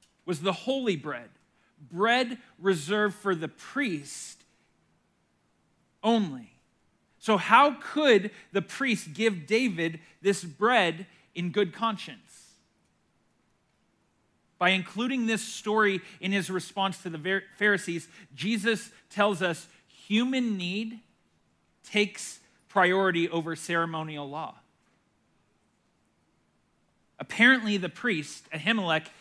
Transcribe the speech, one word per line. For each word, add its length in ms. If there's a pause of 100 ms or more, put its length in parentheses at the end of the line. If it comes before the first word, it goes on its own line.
(260)
was 160
the 120
holy 440
bread, 320 (500)
bread 580 (220)
reserved 560
for 180
the 140
priest 960 (1600)
only. 560 (580)
So 200
how 380
could 560 (200)
the 100
priest 520
give 340
David 520 (220)
this 220
bread 640 (260)
in 180
good 220
conscience? 840 (2000)
By 140
including 540
this 180
story 580 (180)
in 120
his 180
response 540
to 60
the 80
Ver-, 280 (120)
Pharisees, 520 (260)
Jesus 560 (180)
tells 320
us 260 (200)
human 720
need 420 (840)
takes 560 (300)
priority 580
over 280
ceremonial 760
law. 260 (2750)
Apparently, 580
the 120
priest, 600
Ahimelech, 560 (140)